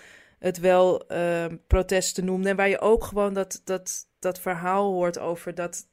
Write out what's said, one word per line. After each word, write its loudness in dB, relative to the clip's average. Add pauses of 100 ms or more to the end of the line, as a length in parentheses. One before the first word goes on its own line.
(400)
het -2
wel, 4
ehm, -2 (120)
protesten 0
noemden. 0
En 0
waar 2
je 0
ook 4
gewoon -2
dat, -6
dat, -8 (120)
dat -4
verhaal -2
hoort 0
over -6
dat, -10